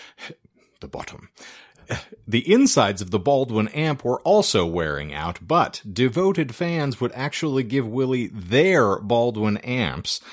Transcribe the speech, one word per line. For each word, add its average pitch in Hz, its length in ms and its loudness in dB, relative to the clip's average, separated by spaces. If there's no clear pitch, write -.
The - 60 -14
bottom. - 420 -14
The 120 240 2
insides 123 500 4
of 90 100 -8
the 104 80 2
Baldwin 117 500 2
amp 151 340 -2
were 120 200 -2
also 175 420 4
wearing 76 480 -2
out, 76 280 -6
but 151 480 0
devoted 135 640 0
fans 160 460 -4
would 123 140 -2
actually 135 500 -2
give 120 240 -2
Willie 127 400 -2
their 110 720 2
Baldwin 107 600 2
amps, 113 600 -4